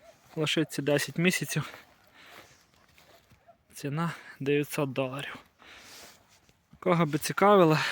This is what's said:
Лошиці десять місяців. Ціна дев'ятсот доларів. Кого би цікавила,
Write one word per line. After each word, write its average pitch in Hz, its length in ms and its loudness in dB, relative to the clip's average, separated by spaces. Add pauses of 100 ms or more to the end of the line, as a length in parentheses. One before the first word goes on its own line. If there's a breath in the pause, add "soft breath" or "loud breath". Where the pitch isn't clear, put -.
(360)
Лошиці 151 460 -2
десять 143 360 -2
місяців. 160 520 -2 (2000 loud breath)
Ціна 156 380 -6 (280 loud breath)
дев'ятсот 143 520 -2
доларів. 135 440 -6 (1400 loud breath)
Кого 170 260 2
би 151 120 -4
цікавила, 170 640 4 (120)